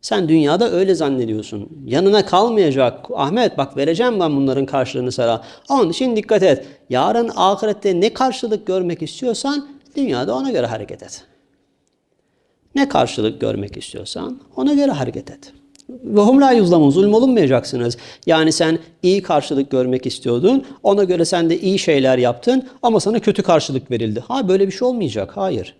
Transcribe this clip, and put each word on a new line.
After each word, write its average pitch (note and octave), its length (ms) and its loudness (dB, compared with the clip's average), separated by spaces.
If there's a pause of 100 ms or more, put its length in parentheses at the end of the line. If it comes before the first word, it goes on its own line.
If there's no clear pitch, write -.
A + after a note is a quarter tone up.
Sen F#3+ 280 -2
dünyada D#3+ 420 4
öyle F#3 240 2
zannediyorsun. A2 720 -4 (180)
Yanına F#3+ 400 2
kalmayacak. F3 880 2
Ahmet F#3+ 440 -2
bak C3+ 180 -4
vereceğim E3+ 440 0
ben D#3 160 0
bunların C3+ 300 0
karşılığını B2+ 460 -4
sana. A#2 300 -2 (280)
Onun B3 200 2
için A#3+ 260 -2
dikkat G#3+ 260 2
et. E3+ 240 2 (240)
Yarın G3 460 0
ahirette G3 640 0
ne G#3 140 0
karşılık B3 520 -4
görmek F3+ 360 -4
istiyorsan C4+ 680 -6 (280)
dünyada E3 380 -2
ona C4+ 160 -4
göre D3 160 -2
hareket A2+ 360 -10
et. - 220 -20 (1500)
Ne C#4 140 0
karşılık A#2 520 -2
görmek G2+ 360 -6
istiyorsan - 640 -12 (160)
ona C4+ 180 0
göre C#4 160 2
hareket D#3+ 400 -6
et. - 220 -20 (520)
Ve G#3 160 2
hum B3+ 200 6
la C4+ 120 6
yuzlamun, F3 380 6
zulm G3 240 4
olunmayacaksınız. C3+ 840 2 (300)
Yani E3 260 2
sen D#3+ 260 0 (240)
iyi F#3+ 200 2
karşılık C#3+ 480 -2
görmek B2+ 360 -2
istiyordun, B2+ 580 0 (180)
ona G3+ 220 2
göre F3 200 0
sen E3 260 0
de D#3+ 100 -2
iyi F#3+ 180 0
şeyler C3 400 2
yaptın E3+ 500 0 (140)
ama A3+ 180 2
sana A3 200 -2
kötü G3+ 220 -2
karşılık D3 480 0
verildi. A2+ 380 -4
Ha B3+ 200 -2
böyle F#3+ 180 2
bir F#3+ 60 -6
şey B3 160 -2
olmayacak, F#3+ 480 -4
hayır. F3+ 440 -6